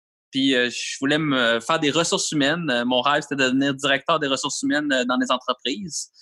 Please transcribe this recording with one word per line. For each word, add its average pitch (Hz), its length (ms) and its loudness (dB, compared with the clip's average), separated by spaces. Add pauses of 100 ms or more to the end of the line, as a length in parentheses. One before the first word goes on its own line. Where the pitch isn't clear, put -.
(300)
Puis, 135 240 2
euh, 123 160 2
je - 280 -8
voulais 143 200 2
me 127 420 2
faire 165 180 0
des 151 120 2
ressources 165 420 0
humaines. 151 380 0
Euh, 120 160 0
mon 123 160 2
rêve, 143 180 2
c'était 147 160 -6
de 135 140 2
devenir 139 240 2
directeur 139 440 0
des 147 100 -2
ressources 135 340 -4
humaines, 143 320 -2
euh, 127 100 2
dans 127 140 0
les 127 120 0
entreprises. 139 760 -4 (140)